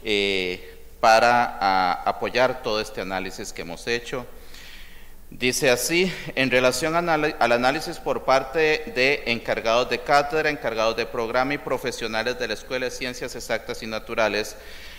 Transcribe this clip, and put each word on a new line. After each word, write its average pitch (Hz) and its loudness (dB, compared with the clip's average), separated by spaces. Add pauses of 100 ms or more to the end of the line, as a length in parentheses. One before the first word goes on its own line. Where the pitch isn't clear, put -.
eh, 98 0 (220)
para, 117 6
a, 92 4 (100)
apoyar 120 0
todo 107 0
este 107 -8
análisis 95 -6
que - -10
hemos 85 -10
hecho. 120 -4 (1040)
Dice 127 2
así, 170 2 (220)
En 131 2
relación 127 4
anal-, 160 2
al 120 4
análisis 143 0
por - -4
parte 151 2
de 131 2
encargados 113 0
de 151 -2
cátedra, 151 2
encargados 113 0
de 117 -2
programa 127 -2
y 143 -4
profesionales 120 -4
de 120 -4
la 107 -2
Escuela 127 -6
de 123 -4
Ciencias 127 -8
Exactas - -6
y 117 -10
Naturales, 110 -2 (420)